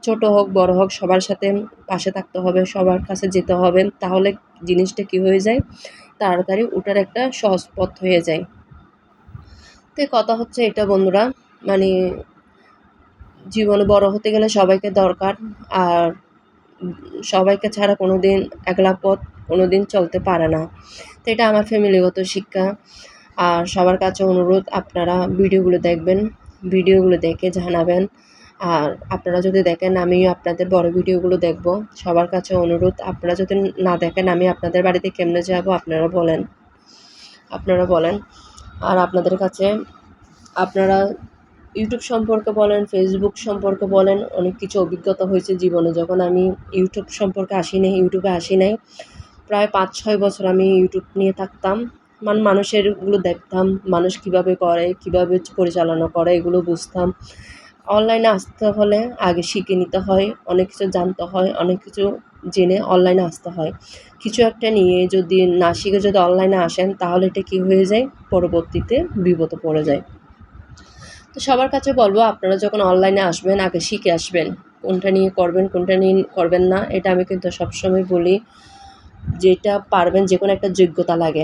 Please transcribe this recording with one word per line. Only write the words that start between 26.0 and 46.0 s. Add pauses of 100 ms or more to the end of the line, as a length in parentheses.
ভিডিওগুলো
দেখে
জানাবেন। (640)
আর (220)
আপনারা
যদি
দেখেন,
আমিও
আপনাদের
বড়
ভিডিওগুলো
দেখব। (300)
সবার
কাছে
অনুরোধ,
আপনারা
যদি (300)
না
দেখেন,
আমি
আপনাদের
বাড়িতে
কেমনে
যাব
আপনারা
বলেন, (1120)
আপনারা
বলেন। (640)
আর
আপনাদের
কাছে (880)
আপনারা (800)
YouTube
সম্পর্কে
বলেন,
Facebook
সম্পর্কে
বলেন, (160)
অনেক
কিছু
অভিজ্ঞতা
হয়েছে
জীবনে।
যখন